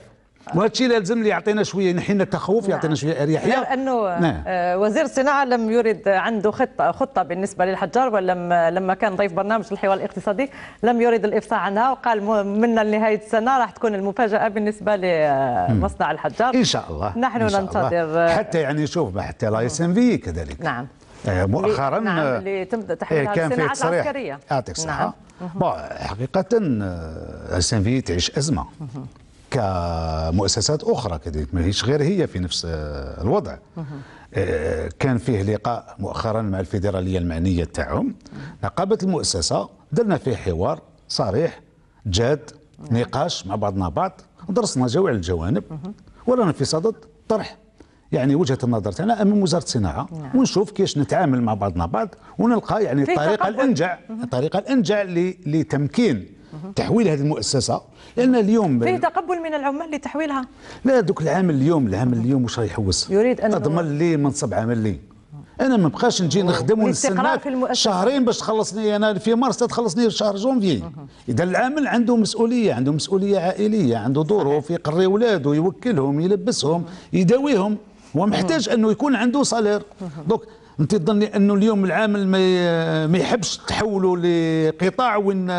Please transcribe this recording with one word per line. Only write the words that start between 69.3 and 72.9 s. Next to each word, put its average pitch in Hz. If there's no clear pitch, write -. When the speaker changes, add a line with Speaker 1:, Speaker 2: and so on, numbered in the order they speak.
Speaker 1:
مارس 247
تتخلصني 233
في 226
شهر 202
جونفي. 202
Speaker 2:
مهم. 139
Speaker 1:
إذا 123
العامل 240
عنده 233
مسؤولية، 226
عنده 127